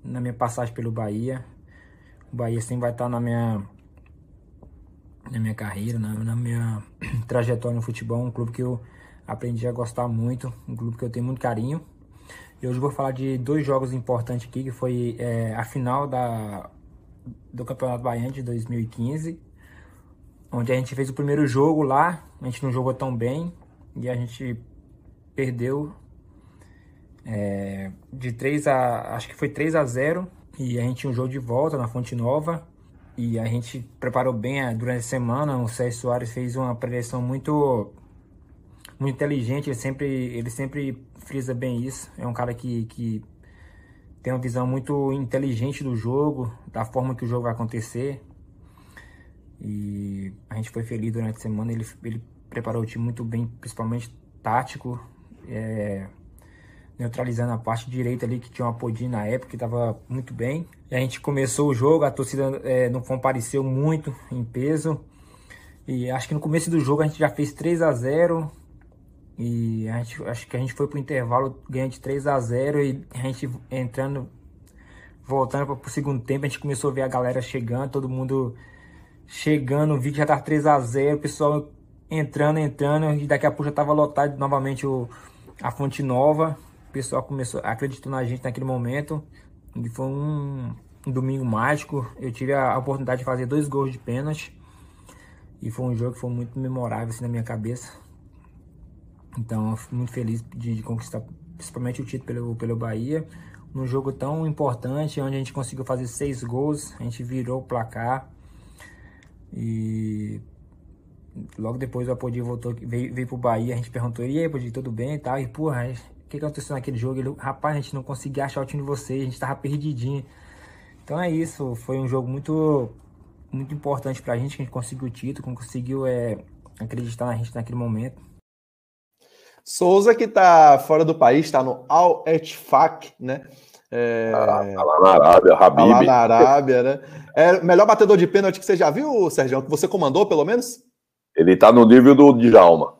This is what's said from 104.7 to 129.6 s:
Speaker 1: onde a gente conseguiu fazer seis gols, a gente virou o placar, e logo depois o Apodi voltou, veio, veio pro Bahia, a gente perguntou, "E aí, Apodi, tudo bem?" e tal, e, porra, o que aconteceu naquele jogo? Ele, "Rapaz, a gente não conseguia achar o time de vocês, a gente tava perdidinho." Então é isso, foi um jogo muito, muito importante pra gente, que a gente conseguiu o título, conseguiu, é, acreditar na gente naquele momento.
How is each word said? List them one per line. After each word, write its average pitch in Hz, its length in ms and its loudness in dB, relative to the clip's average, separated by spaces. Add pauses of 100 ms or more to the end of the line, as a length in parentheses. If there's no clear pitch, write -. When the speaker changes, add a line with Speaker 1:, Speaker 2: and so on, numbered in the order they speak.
Speaker 1:
onde 135 140 -4
a 135 40 -4
gente 131 140 -8
conseguiu 131 320 -10
fazer 127 220 -4
seis 131 380 -6
gols, 143 560 -4
a - 20 -10
gente 123 220 -10
virou 127 360 -6
o 127 40 -16
placar, 120 640 -6 (1200)
e 110 880 -6 (1200)
logo 113 200 -6
depois 123 300 -6
o 127 40 -2
Apodi 123 280 -6
voltou, 120 340 -6
veio, 120 400 -6
veio 127 120 -6
pro 123 100 -10
Bahia, 120 380 -2
a - 20 -6
gente 120 140 -8
perguntou, 120 340 -6
"E 139 140 -4
aí, 165 80 0
Apodi, 123 240 -6
tudo 127 200 -8
bem?" 120 240 -6
e 147 40 -8
tal, 131 200 -4
e, 135 80 -6
porra, 123 440 -4
o - 380 -18
que - 100 -12
aconteceu 147 360 -8
naquele 127 220 -6
jogo? 131 240 -4
Ele, 135 180 -6
"Rapaz, 147 380 -4
a 143 40 -2
gente - 140 -10
não 131 80 -8
conseguia 135 420 -6
achar 139 180 -6
o 131 40 -4
time 143 160 -8
de 139 60 -8
vocês, 135 320 -6
a 135 40 -4
gente 127 140 -8
tava 135 160 -4
perdidinho." 143 720 -6 (800)
Então 156 160 -6
é 175 100 -2
isso, 156 460 -4
foi 131 220 -6
um 131 100 -4
jogo 127 200 -2
muito, 143 600 0 (640)
muito 135 220 -8
importante 135 480 -4
pra 120 140 -4
gente, 135 200 -6
que 143 60 -10
a - 20 -6
gente 120 80 -12
conseguiu 131 340 -8
o 120 40 -6
título, 127 440 -10
conseguiu, 131 520 -6
é, 120 320 -2 (420)
acreditar 117 460 -6
na 117 100 -4
gente 117 180 -6
naquele 120 240 -8
momento. 117 420 -4 (1400)